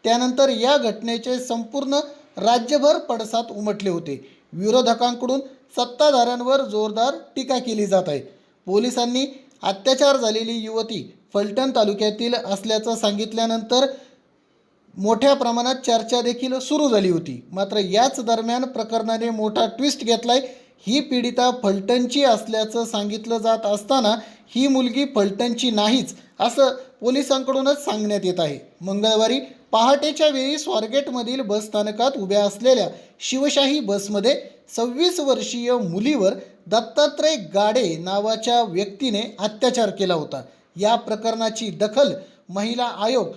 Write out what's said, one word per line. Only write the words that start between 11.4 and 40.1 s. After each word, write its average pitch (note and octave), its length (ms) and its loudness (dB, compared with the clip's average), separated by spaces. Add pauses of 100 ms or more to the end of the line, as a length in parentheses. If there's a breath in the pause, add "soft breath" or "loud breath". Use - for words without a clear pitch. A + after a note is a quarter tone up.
तालुक्यातील G#3+ 580 0
असल्याचं A3 640 -2
सांगितल्यानंतर A3 880 0 (1120 loud breath)
मोठ्या A3+ 360 4
प्रमाणात A#3+ 420 0
चर्चा A#3+ 460 0
देखील B3 380 -2
सुरू D4 300 0
झाली G3 200 4
होती. D#3+ 420 -4
मात्र G3 260 -4
याच G#3+ 420 2
दरम्यान A#3 460 -2
प्रकरणाने A3+ 640 -4
मोठा G#3+ 360 0
ट्विस्ट C4 380 -2
घेतलाय. A#3 380 2 (460 loud breath)
ही B3+ 120 2
पीडिता B3 520 0 (120)
फलटणची A#3+ 600 0
असल्याचं A3 600 0
सांगितलं G#3+ 520 -4
जात A3+ 260 2
असताना G#3 520 2 (400 loud breath)
ही C4 120 2
मुलगी C4 380 2
फलटणची A#3 680 0
नाहीच G#3+ 440 2 (240 loud breath)
असं B3+ 360 2 (260 loud breath)
पोलिसांकडूनच C4+ 840 0
सांगण्यात G#3 380 -2
येत F3+ 160 0
आहे. C#3+ 200 -2 (220)
मंगळवारी A3 580 2 (320 loud breath)
पहाटेच्या C#4+ 560 4
वेळी C4+ 300 0
स्वारगेटमधील B3+ 840 -2
बस G#3+ 240 -2
स्थानकात G#3+ 520 0
उभ्या G3+ 260 2
असलेल्या A3+ 460 2 (300 loud breath)
शिवशाही C#4 600 0
बसमध्ये G3+ 640 0 (340 loud breath)
सव्वीस D4 440 0
वर्षीय A#3+ 540 0
मुलीवर G#3+ 600 0 (340 loud breath)
दत्तात्रय D4 680 2
गाडे G3+ 640 0
नावाच्या A3 640 0
व्यक्तीने G#3 800 -4
अत्याचार A3 500 0
केला F#3 240 0